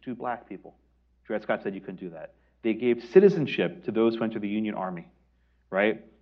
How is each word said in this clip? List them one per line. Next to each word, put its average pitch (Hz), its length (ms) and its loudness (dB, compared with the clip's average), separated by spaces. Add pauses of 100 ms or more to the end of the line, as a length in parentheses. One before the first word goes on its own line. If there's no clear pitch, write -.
to 127 100 -6
black 120 340 -6
people. - 260 -14 (520)
Dred 107 160 0
Scott 107 200 0
said 101 120 -2
you 95 60 -6
couldn't 92 200 -10
do 92 100 -8
that. 80 240 -12 (280)
They 113 120 4
gave 120 280 4 (100)
citizenship 160 720 2
to 123 60 -2
those 113 260 2
who 113 80 -4
entered 110 180 -4
the 104 60 -4
Union 107 260 -2
Army, 92 320 -6 (640)
right? 107 340 2 (180)